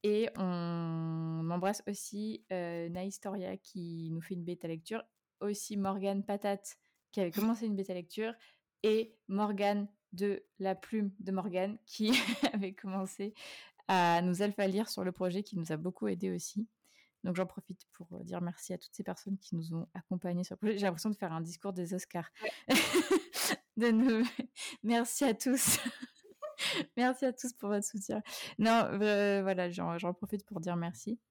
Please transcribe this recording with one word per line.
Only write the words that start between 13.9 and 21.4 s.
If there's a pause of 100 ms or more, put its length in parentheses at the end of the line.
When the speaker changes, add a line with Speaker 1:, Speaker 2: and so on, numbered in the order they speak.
Speaker 1:
nous
alpha
lire
sur
le
projet,
qui
nous
a
beaucoup
aidés
aussi. (560)
Donc
j'en
profite
pour,
heu,
dire
merci
à
toutes
ces
personnes
qui
nous
ont
accompagnées
sur
le
projet.
J'ai
l'impression
de
faire
un